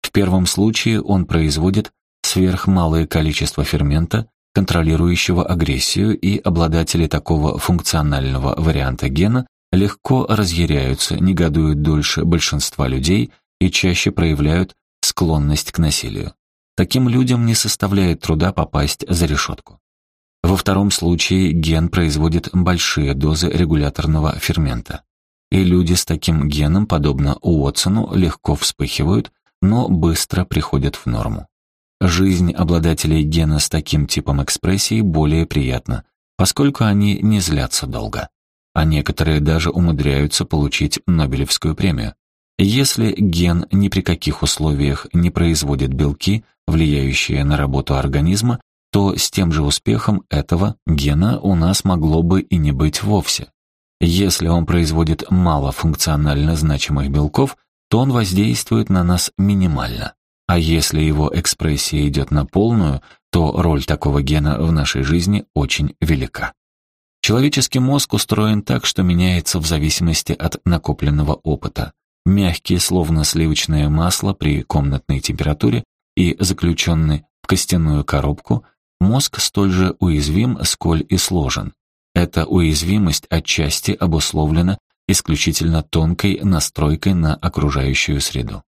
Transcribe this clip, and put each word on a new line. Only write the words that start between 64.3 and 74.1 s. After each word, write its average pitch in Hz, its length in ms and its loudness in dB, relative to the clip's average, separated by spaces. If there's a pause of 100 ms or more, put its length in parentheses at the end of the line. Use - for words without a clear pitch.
в 82 100 0
нашей 73 320 0
жизни 87 500 0
очень 71 480 -2
велика. 71 520 -2 (720)
Человеческий 131 580 0
мозг 135 320 0
устроен 107 500 0
так, 123 240 -4
что - 160 -2
меняется 90 560 2
в 78 80 -4
зависимости 80 640 0
от - 320 -6
накопленного 73 800 0
опыта. - 500 -6 (320)
Мягкий, 92 540 2
словно 82 460 0
сливочное 78 640 0
масло 85 440 0